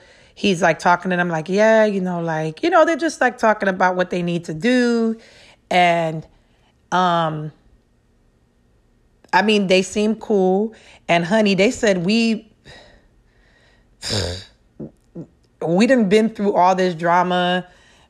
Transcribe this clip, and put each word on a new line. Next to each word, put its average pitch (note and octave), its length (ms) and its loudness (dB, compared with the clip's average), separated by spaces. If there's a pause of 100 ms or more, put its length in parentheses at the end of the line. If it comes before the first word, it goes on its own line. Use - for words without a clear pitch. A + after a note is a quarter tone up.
(340)
He's, F#3+ 260 -2
like, E3 180 2
talking A#3 320 0
to F3+ 60 -2
them, F3 140 -2
like, D#3 180 -6
"Yeah, G#3+ 380 4
you G3 160 -2
know, F3+ 180 -4
like, D#3+ 420 -6
you E4 60 0
know, E4+ 160 4
they're E4 120 0
just, D#4+ 220 -4
like, A#3+ 200 -2
talking G#3+ 320 0
about F#3 260 0
what F3+ 140 -2
they F3+ 100 -4
need F3 240 -4
to E3+ 80 -10
do." A#3 640 0 (540)
And, E3+ 560 0 (640)
um, E3 580 -2 (1800)
I F3 80 4
mean, G#3 280 2
they F#3 120 4
seem G#3+ 360 -2
cool. G3+ 580 0 (340)
And E3+ 160 2
honey, G3+ 300 2
they F#3+ 160 2
said, G3 340 -2
"We, A3+ 480 -2 (3000)
we F3 240 2
done A#3+ 240 2
been A3 180 2
through G3+ 240 -4
all F3+ 220 4
this F#3 200 -2
drama. F3+ 720 0 (440)